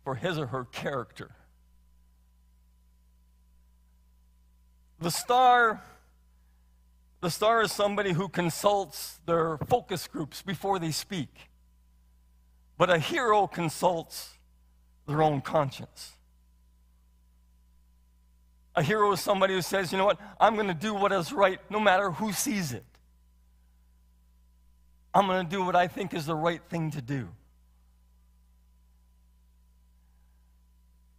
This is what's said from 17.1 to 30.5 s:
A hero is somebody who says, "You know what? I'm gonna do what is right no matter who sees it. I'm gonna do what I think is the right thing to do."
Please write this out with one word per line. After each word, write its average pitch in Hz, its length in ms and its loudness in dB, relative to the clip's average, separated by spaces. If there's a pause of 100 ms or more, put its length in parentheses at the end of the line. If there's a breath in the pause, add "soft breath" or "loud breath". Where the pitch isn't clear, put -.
A - 60 2
hero 208 300 4
is 180 80 0
somebody 190 340 2
who 185 80 -2
says, 190 300 -2
"You 190 60 -2
know 190 80 4
what? 196 140 2 (200 loud breath)
I'm 214 160 6
gonna 202 180 0
do 208 200 -4
what 202 180 2
is 180 220 -2
right 190 260 4 (100)
no 214 100 -2
matter 196 320 4
who 208 200 -4
sees 185 400 -2
it. 110 140 -10 (2250)
I'm 196 140 6
gonna 185 160 0
do 185 200 -2
what 180 120 0
I 180 120 4
think 196 260 -8
is 165 120 -6
the 160 100 -4
right 170 340 -2
thing 165 220 -4
to 147 100 -8
do." 120 260 -6 (4000)